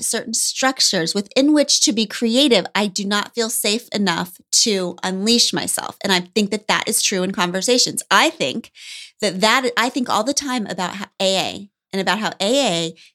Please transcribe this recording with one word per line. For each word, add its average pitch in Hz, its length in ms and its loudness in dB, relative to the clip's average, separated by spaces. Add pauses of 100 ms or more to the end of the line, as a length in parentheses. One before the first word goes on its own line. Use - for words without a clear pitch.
certain - 280 -4
structures - 800 0
within 269 400 2
which 294 280 4
to - 120 2
be 214 140 0
creative, 233 680 2
I 208 140 0
do 202 180 -4
not 208 300 -2
feel 226 160 -2
safe 220 380 -2
enough 180 520 -2 (120)
to 185 500 0
unleash 196 500 2
myself. - 520 -4
And 196 80 2
I 180 80 2
think 196 320 -2
that 214 160 -6
that 175 180 0
is - 160 -2
true 185 220 0
in 190 80 -4
conversations. 185 680 0 (100)
I 254 180 4
think 180 400 -6 (500)
that, 190 200 -2
that, 233 360 2
I 226 120 2
think 254 200 -4
all 190 140 2
the 254 100 -2
time 254 340 -4
about 180 280 -6
how 196 120 -10 (140)
A 190 160 2
A 123 340 -4 (220)
and 196 80 -4
about 190 200 0
how 196 100 -2 (100)
A 202 460 0
A 165 80 -8 (200)